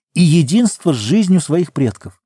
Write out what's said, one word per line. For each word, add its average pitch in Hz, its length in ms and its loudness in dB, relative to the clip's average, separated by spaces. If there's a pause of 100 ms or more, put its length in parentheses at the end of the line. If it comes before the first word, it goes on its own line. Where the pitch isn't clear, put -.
(120)
и 170 100 0
единство 170 720 0
с 131 40 -2
жизнью 180 440 0
своих 156 320 -4
предков. - 540 -6